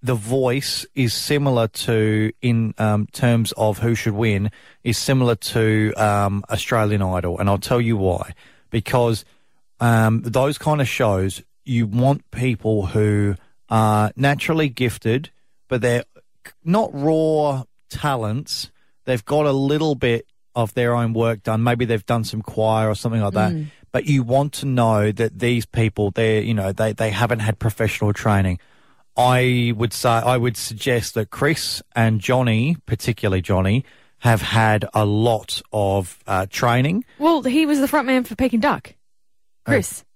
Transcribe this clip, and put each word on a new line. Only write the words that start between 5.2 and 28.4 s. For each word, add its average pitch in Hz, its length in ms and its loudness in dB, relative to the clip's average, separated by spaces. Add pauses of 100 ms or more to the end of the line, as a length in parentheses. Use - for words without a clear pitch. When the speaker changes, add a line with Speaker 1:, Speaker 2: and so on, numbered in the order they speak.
Speaker 1:
to, 107 600 0
um, 101 540 0
Australian 107 520 0
Idol. 90 380 -2
And 98 100 2
I'll 101 80 2
tell 120 240 0
you 113 160 0
why. 95 360 -2 (360)
Because, 117 560 0 (540)
um, 113 440 4
those 131 340 0
kind 151 240 0
of 123 60 0
shows, 98 540 0 (240)
you 117 220 0
want 123 440 0
people 110 560 -2
who 104 480 0 (340)
are 107 460 2
naturally 143 540 0
gifted, 123 600 -4 (400)
but 123 120 -2
they're 120 220 0 (600)
not 196 300 0
raw 151 680 0 (260)
talents. 123 800 -4 (360)
They've 123 200 -2
got 151 200 2
a 143 80 2
little 143 420 0
bit 120 320 -2 (260)
of 113 200 -2
their 120 200 0
own 117 200 0
work 113 300 0
done. 110 200 0
Maybe 120 220 0
they've 110 200 -2
done 117 200 0
some 110 160 -8
choir 110 480 0
or 107 60 -2
something 113 260 -2
like 101 140 -2
that. 92 180 0
Speaker 2:
Mm. 151 140 -6 (260)
Speaker 1:
But 139 120 0
you 143 180 2
want 135 300 0
to - 120 -8
know 113 460 2
that 107 280 -2
these 120 260 0
people, 110 460 0
they're, 110 300 0
you 107 120 -2
know, 98 200 -2
they, 110 180 -2
they 110 180 -2
haven't 113 300 -2
had 107 200 -2
professional 107 520 -2
training. 98 480 0 (560)